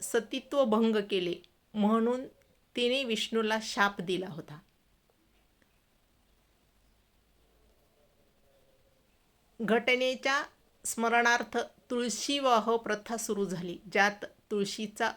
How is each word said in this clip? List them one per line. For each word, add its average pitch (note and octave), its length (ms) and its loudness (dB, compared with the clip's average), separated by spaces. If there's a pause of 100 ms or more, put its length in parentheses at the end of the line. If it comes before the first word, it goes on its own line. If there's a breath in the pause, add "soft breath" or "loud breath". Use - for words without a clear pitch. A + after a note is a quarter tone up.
सतीत्व C4 640 -2
भंग A3 320 4 (140)
केले F3+ 240 0 (400)
म्हणून A3+ 520 2 (500)
तिने B3 280 0
विष्णूला A3 580 -2
शाप G3+ 380 -2
दिला F3+ 280 -4
होता. D#3 300 -14 (4000)
घटनेच्या B3+ 800 0 (420)
स्मरणार्थ A#3 760 2 (320)
तुळशी A#3+ 480 -2
विवाह A#3 380 4
प्रथा A3+ 400 -4
सुरू G#3 280 -2
झाली, F3 340 -6 (140)
ज्यात G3+ 320 2 (260)
तुळशीचा G#3+ 680 -2